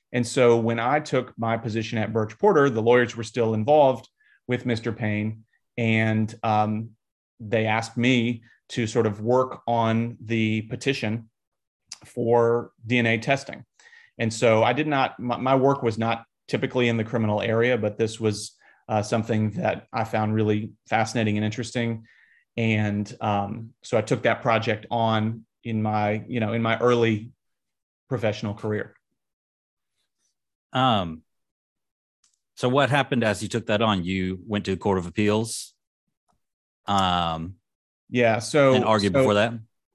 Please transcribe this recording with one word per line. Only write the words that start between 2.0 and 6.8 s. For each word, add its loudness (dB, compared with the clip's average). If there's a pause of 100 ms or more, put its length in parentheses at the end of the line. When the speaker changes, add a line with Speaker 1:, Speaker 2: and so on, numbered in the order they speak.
Speaker 1:
Birch -4
Porter, 4
the -2
lawyers 4
were -8
still -2
involved 4 (420)
with -2
Mister -2
Payne, -4 (340)
and, 2 (100)
um, 0 (500)